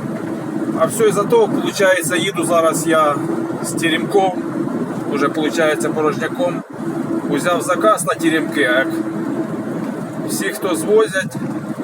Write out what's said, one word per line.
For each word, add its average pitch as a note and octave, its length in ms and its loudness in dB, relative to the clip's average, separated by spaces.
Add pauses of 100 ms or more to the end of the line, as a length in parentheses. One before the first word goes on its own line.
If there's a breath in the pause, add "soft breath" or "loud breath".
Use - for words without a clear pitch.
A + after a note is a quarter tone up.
(800)
А - 80 4
все A3 220 2
із-за G3+ 160 2
того, A3+ 240 4
получається, F3+ 680 2
їду E3 280 0
зараз D#3+ 420 2
я D#3 280 4 (480)
з - 100 -4
Теремков, E3+ 680 2 (720)
уже, D3 160 2
получається, D#3 600 0
порожняком. - 720 -2 (680)
Узяв E3+ 320 0
заказ F3+ 420 2
на F3 100 0
Теремки, D#3 480 0
а B2 160 2
як C3 100 2 (1400)
всі, - 160 -2
хто F#3+ 300 -2
звозять G3 600 2 (480)